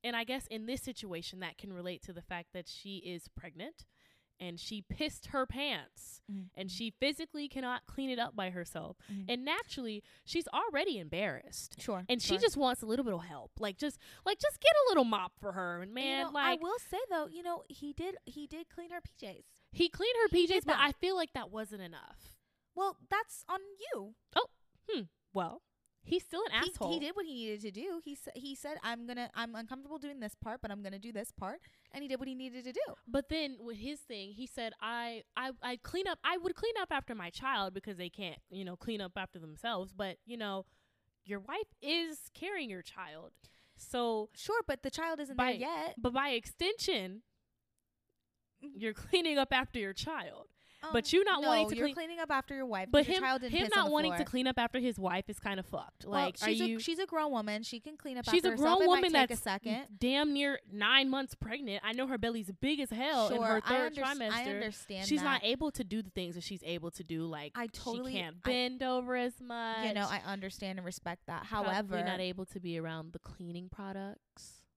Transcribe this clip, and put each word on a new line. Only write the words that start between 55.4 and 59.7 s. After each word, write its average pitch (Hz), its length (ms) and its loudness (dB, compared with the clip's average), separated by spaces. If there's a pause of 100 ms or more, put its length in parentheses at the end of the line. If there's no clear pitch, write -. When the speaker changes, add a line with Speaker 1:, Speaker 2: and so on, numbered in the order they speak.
Speaker 1:
fucked. - 440 -8
Speaker 2:
Well, 202 60 -6 (120)
Speaker 1:
Like, 185 180 0
are 214 60 0
Speaker 2:
she's 220 140 4
a, 226 80 4
Speaker 1:
you 226 100 0
Speaker 2:
she's 330 200 0
a 381 60 0
grown 311 280 0
woman. 214 300 0
She 226 180 -8
can 302 160 -14
clean 262 200 -6
up 240 60 -4
Speaker 1:
She's 339 220 6
Speaker 2:
after - 20 8
Speaker 1:
a 349 40 6
Speaker 2:
herself. 311 260 8
Speaker 1:
grown 392 60 10
Speaker 2:
It 359 40 10
Speaker 1:
woman 359 240 8
Speaker 2:
might 302 80 10
take 254 60 10
a - 80 -2
Speaker 1:
that's 226 80 -2
Speaker 2:
second. 214 580 -2